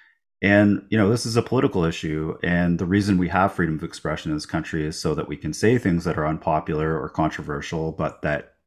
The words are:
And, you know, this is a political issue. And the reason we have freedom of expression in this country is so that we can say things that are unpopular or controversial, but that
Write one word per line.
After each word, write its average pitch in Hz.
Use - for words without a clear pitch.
And, 101
you 110
know, 98
this 117
is 113
a 117
political 120
issue. 78
And 87
the 92
reason 98
we 90
have 95
freedom 80
of 80
expression 78
in 76
this 76
country 78
is 78
so 78
that 73
we 73
can 78
say 117
things 87
that 80
are 76
unpopular 78
or 73
controversial, 78
but 76
that 73